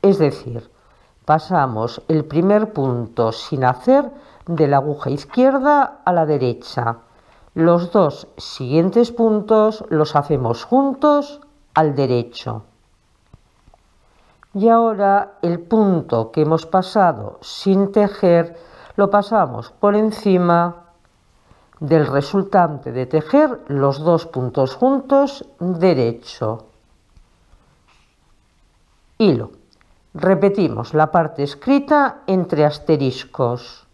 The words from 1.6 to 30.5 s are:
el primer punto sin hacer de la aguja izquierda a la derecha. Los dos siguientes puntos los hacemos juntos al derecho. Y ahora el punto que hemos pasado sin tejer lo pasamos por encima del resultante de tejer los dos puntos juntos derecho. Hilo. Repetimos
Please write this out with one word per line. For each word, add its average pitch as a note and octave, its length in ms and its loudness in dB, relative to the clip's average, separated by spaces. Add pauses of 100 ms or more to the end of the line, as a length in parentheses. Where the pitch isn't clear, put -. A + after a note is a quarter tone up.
el D#3 180 0
primer G3+ 480 0
punto A#2+ 580 -2
sin C3+ 340 -6
hacer B3+ 460 0 (340)
de D#3+ 220 0
la C#3 100 2
aguja C#3+ 320 -4
izquierda C4+ 960 0
a F3+ 80 0
la D#3+ 140 0
derecha. B2 680 -4 (580)
Los E3+ 360 2
dos E3+ 360 0 (100)
siguientes F#3 760 -2
puntos G#3+ 760 0
los D3+ 260 0
hacemos C3 480 -2
juntos C#4 760 0 (320)
al D3+ 220 0
derecho. A#2 680 -4 (1900)
Y G3+ 160 4
ahora G#3 720 2
el E3+ 180 -2
punto E3+ 720 0
que D#3 120 0
hemos D#3+ 240 0
pasado F#3 720 0
sin G3 500 -2
tejer F3+ 680 0 (360)
lo G3+ 140 2
pasamos G3 640 -2
por G3+ 240 0
encima F3+ 880 0 (960)
del D3+ 280 0
resultante D#3 840 -2
de B2+ 140 -4
tejer B3+ 640 0
los C#3 320 0
dos E3 280 0
puntos C3 480 -4
juntos C4+ 680 0 (140)
derecho. C3 1080 -2 (2500)
Hilo. C#3 340 2 (680)
Repetimos F#3 760 0